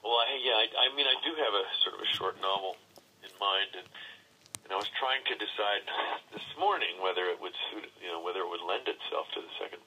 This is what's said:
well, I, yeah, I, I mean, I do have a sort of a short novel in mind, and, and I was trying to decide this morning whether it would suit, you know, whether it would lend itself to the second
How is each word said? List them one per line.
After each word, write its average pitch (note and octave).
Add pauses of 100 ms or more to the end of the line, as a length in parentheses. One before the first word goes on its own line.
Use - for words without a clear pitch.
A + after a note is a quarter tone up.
well, A#2
I, C3
yeah, B2
I, A2+ (200)
I -
mean, C#3+
I B2+
do D#3+
have C3
a F#2+ (160)
sort -
of F#2+
a F#2+
short F#2+
novel F#2+ (480)
in -
mind, G2
and, F#2 (720)
and -
I F#2+
was G2+ (120)
trying C3
to -
decide G#2 (560)
this - (160)
morning A2+
whether F#2
it F2
would F#2 (160)
suit, G#2
you F2+
know, E2
whether F2+
it F2
would E2+
lend F2+
itself D#2+
to -
the -
second -